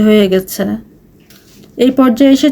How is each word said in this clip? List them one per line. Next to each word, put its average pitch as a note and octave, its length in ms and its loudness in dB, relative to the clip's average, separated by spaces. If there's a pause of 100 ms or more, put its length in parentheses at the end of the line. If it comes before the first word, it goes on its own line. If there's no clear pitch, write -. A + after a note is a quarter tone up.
হয়ে G#3+ 200 2
গেছে। F#3 340 -4 (1200)
এই B3+ 140 2
পর্যায়ে C4 360 2
এসে D4 180 0